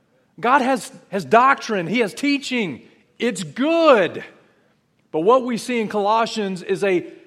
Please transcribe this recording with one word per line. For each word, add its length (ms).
God 220
has, 300
has 160
doctrine. 600
He 140
has 140
teaching. 680
It's 240
good. 800
But 100
what 220
we 140
see 220
in 100
Colossians 720
is 200
a, 280